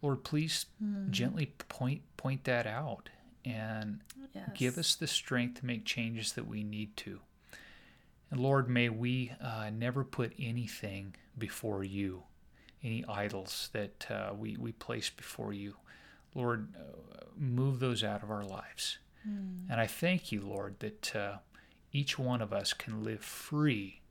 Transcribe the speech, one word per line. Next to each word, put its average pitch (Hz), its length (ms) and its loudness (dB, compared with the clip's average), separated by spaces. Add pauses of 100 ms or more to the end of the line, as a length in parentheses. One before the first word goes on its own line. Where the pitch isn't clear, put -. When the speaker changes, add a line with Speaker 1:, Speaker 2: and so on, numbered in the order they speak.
Speaker 1:
Lord, 135 220 2
please 156 420 2 (140)
Speaker 2:
Hmm. 202 320 0
Speaker 1:
gently - 420 2 (140)
point, 127 340 0 (140)
point 135 280 0
that 120 220 4
out 113 420 -2 (360)
and 110 560 -2 (340)
Speaker 2:
Yes. 98 220 -6
Speaker 1:
give 127 220 2
us - 180 4
the 160 100 -2
strength 123 540 0
to 131 60 -4
make 117 180 -2
changes 113 480 -2
that 110 160 -4
we 107 160 -2
need 107 320 -4
to. 98 240 -8 (1120)
And 135 80 0
Lord, 135 280 6
may 123 200 6
we, 120 420 2 (100)
uh, 110 300 -2
never 120 320 0
put 131 340 0
anything 107 760 -4 (240)
before 101 460 0
you, 98 400 0 (580)
any 113 240 -2
idols 101 640 -2
that, - 380 -4
uh, 101 260 -2
we, 107 200 -2
we 117 160 -2
place 113 360 -4
before - 440 -6
you. 101 240 -6 (580)
Lord, 120 400 0
uh, - 520 -14 (100)
move 131 420 4
those 120 240 4
out 104 220 0
of 104 80 -4
our 104 120 0
lives. - 540 -4 (240)
Speaker 2:
Hmm. 190 480 -4
Speaker 1:
And 117 100 4
I 113 60 6
thank 175 460 2
you, 107 80 2
Lord, 101 400 -4
that, - 340 -4
uh, 101 240 0 (540)
each 139 240 2
one 123 240 2
of 104 120 0
us 98 200 2
can 110 300 -4
live 110 180 -2
free 135 800 2 (100)